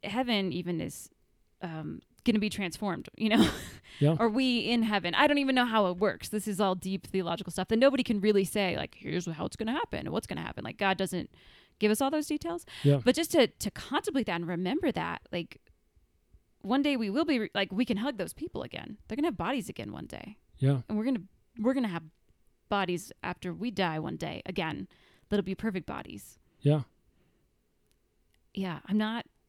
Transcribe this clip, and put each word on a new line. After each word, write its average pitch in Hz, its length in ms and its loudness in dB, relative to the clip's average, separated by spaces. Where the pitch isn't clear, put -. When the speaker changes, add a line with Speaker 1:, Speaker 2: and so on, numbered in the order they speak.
Speaker 1:
heaven 214 500 0
even 175 280 -4
is, 165 300 -10
um, 160 380 -8
gonna 220 160 4
be 208 100 0
transformed, 190 680 -4
you 220 120 0
know? 302 260 6
<laughs> - 60 -10
Speaker 2:
Yeah. 156 180 6
Speaker 1:
Or 233 100 2
we 247 300 2
in 233 240 2
heaven. 202 320 0
I 294 140 6
don't 285 100 4
even 269 160 2
know 247 120 4
how 220 200 4
it 180 120 0
works. 196 300 0
This 214 200 -4
is 190 120 -4
all 190 140 4
deep 190 320 -4
theological 175 460 -4
stuff 185 160 -4
that 226 100 4
nobody 262 240 6
can 208 180 0
really 202 240 6
say, 190 320 0
like, - 200 -6
"Here's - 280 -4
how 165 220 -4
it's - 80 -6
gonna 220 160 -4
happen, - 400 -4
what's - 160 -2
gonna - 160 -6
happen." - 220 -8
Like, - 140 -10
God 196 180 2
doesn't 185 340 -2
give 214 140 4
us 220 80 2
all 277 100 2
those 302 160 -2
details. 330 400 -4
Speaker 2:
Yeah. 143 220 6
Speaker 1:
But 247 100 6
just 320 180 0
to, 277 140 8
to - 240 -6
contemplate 277 560 -2
that 180 80 0
and 170 140 -2
remember 185 420 0
that, 170 400 -4
like, - 300 -6
one 254 220 2
day 285 140 4
we 226 120 0
will 254 160 2
be, 277 140 2
re-, 214 160 -2
like, 196 160 0
we 208 140 2
can 196 140 0
hug 240 180 -2
those 175 160 -6
people - 320 -8
again. - 420 -10
They're - 80 -6
gonna 285 140 0
have 220 80 -2
bodies 180 320 -2
again 104 240 -10
one - 140 -10
day. - 300 -14
Speaker 2:
Yeah. 135 300 2
Speaker 1:
And 214 100 -2
we're 220 60 -2
gonna, 247 180 0
we're 240 140 4
gonna 247 120 0
have 170 160 -4
bodies 185 440 0
after 180 320 -6
we 196 160 -4
die 175 300 0
one - 160 -6
day - 280 -8
again 165 440 -4
that'll 202 160 2
be 190 100 -2
perfect 190 320 -4
bodies. - 540 -12
Speaker 2:
Yeah. 143 200 6
Speaker 1:
Yeah, 185 340 -4
I'm 208 120 2
not 220 280 -2